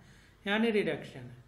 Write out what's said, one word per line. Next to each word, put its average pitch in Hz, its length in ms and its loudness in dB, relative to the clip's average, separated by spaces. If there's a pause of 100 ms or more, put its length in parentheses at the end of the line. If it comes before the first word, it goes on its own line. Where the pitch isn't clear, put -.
(460)
यानी 220 260 2
रिडक्शन 156 480 0
है, 123 280 -16